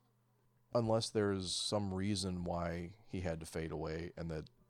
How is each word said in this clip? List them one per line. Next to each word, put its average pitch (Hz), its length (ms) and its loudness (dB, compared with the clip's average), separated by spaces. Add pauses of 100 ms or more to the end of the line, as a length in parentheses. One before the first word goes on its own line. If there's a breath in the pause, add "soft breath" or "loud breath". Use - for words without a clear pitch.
(760)
unless 113 340 4
there's 98 460 2
some 101 400 0
reason 92 500 0
why 85 460 -2 (180)
he 95 120 -4
had 85 200 0
to 82 60 -10
fade 80 260 -4
away, 80 440 -4
and 85 140 -4
that, 78 140 -4 (260)